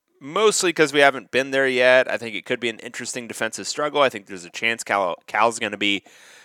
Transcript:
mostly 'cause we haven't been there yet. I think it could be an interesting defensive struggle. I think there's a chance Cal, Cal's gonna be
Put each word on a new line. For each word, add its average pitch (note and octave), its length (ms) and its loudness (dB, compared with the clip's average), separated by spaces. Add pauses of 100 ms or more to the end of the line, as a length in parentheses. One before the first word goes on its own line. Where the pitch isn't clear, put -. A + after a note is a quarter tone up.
(180)
mostly F#3 540 0
'cause D3+ 220 2
we D3 60 4
haven't C3+ 300 4
been C3+ 200 -2
there C3+ 180 2
yet. B2+ 420 6
I G#2 60 -2
think A2+ 180 -8
it F#2 120 -10
could B2+ 120 -2
be A#2 120 -4
an G#2+ 80 -8
interesting A#2+ 500 -12
defensive A2 400 -6
struggle. D3 320 -2
I C#3 80 6
think G2+ 180 -10
there's F#2 200 -14
a E2+ 40 -20
chance A2+ 320 -4
Cal, F#2+ 340 0 (100)
Cal's A2+ 320 0
gonna G#2+ 180 -6
be G2+ 280 -2 (400)